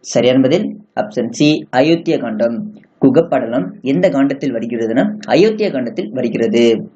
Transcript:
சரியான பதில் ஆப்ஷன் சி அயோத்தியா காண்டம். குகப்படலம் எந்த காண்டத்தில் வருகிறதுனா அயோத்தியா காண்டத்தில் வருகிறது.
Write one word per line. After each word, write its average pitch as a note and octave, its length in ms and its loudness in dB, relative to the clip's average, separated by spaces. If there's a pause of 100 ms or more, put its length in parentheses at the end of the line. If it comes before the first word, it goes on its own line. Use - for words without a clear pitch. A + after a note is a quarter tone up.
சரியான B2+ 400 2
பதில் B2 360 0 (200)
ஆப்ஷன் A2 340 -4
சி D3+ 360 0 (100)
அயோத்தியா D#3+ 440 2
காண்டம். A2+ 540 -4 (260)
குகப்படலம் C3+ 800 0
எந்த D#3+ 280 2
காண்டத்தில் C#3 440 0
வருகிறதுனா A#2 640 -2 (100)
அயோத்தியா G3+ 440 2
காண்டத்தில் C3 400 -6
வருகிறது. A2+ 840 0